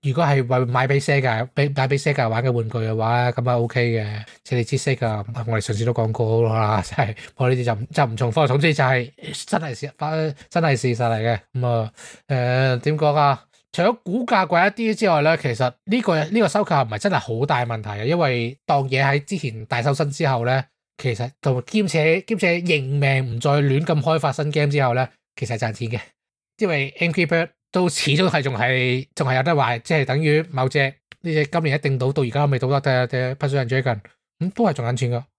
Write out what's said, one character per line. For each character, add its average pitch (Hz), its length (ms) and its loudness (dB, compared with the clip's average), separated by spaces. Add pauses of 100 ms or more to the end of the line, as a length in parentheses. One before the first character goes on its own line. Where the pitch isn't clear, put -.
如 139 100 -2
果 160 100 0
係 139 240 2
為 127 200 2
買 127 200 0
畀 139 160 2
Sega， 131 520 0
畀， 143 200 0
買 135 140 0
畀 139 140 0
Sega 135 260 0
玩 113 160 -2
嘅 131 80 2
玩 117 160 -2
具 117 100 -4
嘅 110 160 -2
話， 120 380 0
噉 123 180 -2
啊， 120 80 2
OK 117 240 0 (100)
嘅。 107 320 -4 (200)
即 - 100 -4
係 123 40 2
你 117 60 2
知 139 140 -2
Sega， 113 460 -2 (220)
我 113 120 0
哋 - 40 2
上 113 120 -2
次 110 120 -2
都 120 80 0
講 113 180 0
過 113 300 2
啦， 110 400 2
<laughs> - 20 -4
真 - 100 -10 (120)
係， 104 100 -8 (200)
我 127 120 2
呢 131 80 4
啲 123 80 -2
就 120 100 0
唔， 107 160 -6
就 147 140 2
唔 113 120 -4
重 120 140 0
複。 147 160 2
總 131 140 2
之 156 140 2
就 143 100 2
係 127 260 0 (360)
真 - 140 0
係 147 140 -8
事-， 135 160 -10 (600)
真 170 120 0
係 147 140 2
事 127 180 -2
實 - 40 -4
嚟 117 240 0
嘅。 113 160 0 (160)
噉 123 120 -2
啊， 113 240 -2 (360)
呃， 127 500 0
點 147 220 -2
講 147 160 2
啊？ 143 280 2 (300)
除 170 100 -2
咗 226 220 2
股 240 220 -2
價 190 200 2
貴 175 220 4
一 220 240 -2
啲 190 80 -4
之 220 80 2
外 156 140 4
呢， 160 160 4
其 147 100 -4
實 123 240 0 (140)
呢 233 160 0
個， 185 200 2
呢 196 180 0
個 202 80 4
收 208 140 0
購 180 140 0
唔 127 140 2
係 107 80 -4
真 104 140 -10
係 151 60 0
好 117 280 -4
大 123 180 0
問 113 180 -6
題 107 60 -10
嘅， 104 160 -8
因 160 140 0
為 127 480 -2
當 139 220 2
嘢 131 140 0
喺 139 220 0
之 196 140 -6
前 110 260 -8
大 120 180 -4
修 139 120 2
身 147 160 0
之 147 180 -2
後 120 160 0
呢， 131 180 0 (400)
其 127 120 -2
實 120 140 -6 (140)
就 127 200 0
兼 214 260 0
且， 160 320 2
兼 214 180 -4
且 175 220 2
認 143 400 0
命 131 340 0
唔 120 60 -4
再 147 100 2
亂 143 340 4
咁 160 160 2
開 160 200 2
發 143 100 0
新 147 220 -2
game 147 180 2
之 143 140 0
後 120 100 2
呢， 127 140 0 (260)
其 - 120 -6
實 120 80 -4
係 110 40 -6
賺 113 140 -2
錢 113 180 -6
嘅。 110 100 -4 (580)
因 208 100 0
為 139 320 -2
Angry 170 260 2
Bird 165 220 0 (240)
都 180 160 2
始 - 240 0
終 175 160 4
係 156 140 2
仲 131 140 -2
係， 127 600 0
仲 139 120 -2
係 131 60 0
有 131 80 2
得 170 100 2
玩， 120 300 2
即 - 100 -4
係 147 120 2
等 135 180 0
於 151 180 2 (120)
某 131 160 0
隻， 139 260 0 (280)
呢 165 120 -4
隻 151 120 2
今 160 180 -2
年 139 100 2
一 143 60 0
定 135 180 0
到， 131 140 0
到 143 100 0
而 120 80 0
家 143 160 2
都 143 60 2
未 131 80 2
到 127 80 -2 (120)
得 127 280 0
嘅， - 0 -
嘅 127 260 -2
Puzzle 135 320 -2
and - 20 -6
Dragon， 127 300 0 (400)
噉 180 160 -4
都 240 120 0
係 170 80 2
賺 123 160 -6
緊 127 60 -2
錢 120 140 -2
㗎。 120 140 -4 (140)